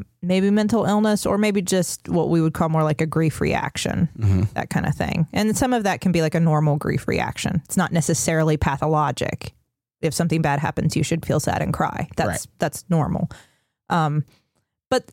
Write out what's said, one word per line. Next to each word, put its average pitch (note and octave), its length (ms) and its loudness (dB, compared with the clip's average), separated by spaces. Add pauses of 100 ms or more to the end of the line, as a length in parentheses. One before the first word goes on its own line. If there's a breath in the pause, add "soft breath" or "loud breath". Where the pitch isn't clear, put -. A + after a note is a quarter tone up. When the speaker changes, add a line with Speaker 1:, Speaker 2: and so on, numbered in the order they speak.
(220)
Speaker 1:
maybe F#3+ 280 2
mental G#3+ 360 2
illness G#3 400 2
or G3+ 120 0
maybe G#3 240 2
just F3+ 480 -2
what D#3+ 200 2
we E3 120 4
would D#3+ 120 2
call E3 160 0
more D#3+ 140 2
like D3+ 160 0
a D#3+ 60 0
grief D#3+ 340 0
reaction, - 800 -2
Speaker 2:
Mm-hmm. G2 240 2 (140)
Speaker 1:
that - 160 -4
kind - 160 0
of D3+ 80 0
thing. - 360 -2
And G#3+ 240 0
some B3+ 160 0
of A#3 120 0
that F#3+ 180 -2
can F#3+ 100 2
be, E3 100 2
like, D#3 140 0
a D#3+ 60 2
normal D3+ 360 4
grief - 300 -4
reaction. - 580 -2
It's - 120 -8
not F3+ 160 0
necessarily D#3+ 640 2
pathologic. - 960 -2 (480)
If D#3+ 120 -2
something E3 280 0
bad C#3+ 180 2
happens, - 380 -2
you - 60 0
should - 220 -4
feel - 140 2
sad - 220 -2
and - 120 -2
cry. - 440 -4
That's, D3+ 100 0
Speaker 2:
Right. - 200 -6 (100)
Speaker 1:
that's - 320 -4
normal. D#3+ 400 0 (600 loud breath)
Um, D3+ 340 0 (640 soft breath)
but B3+ 240 0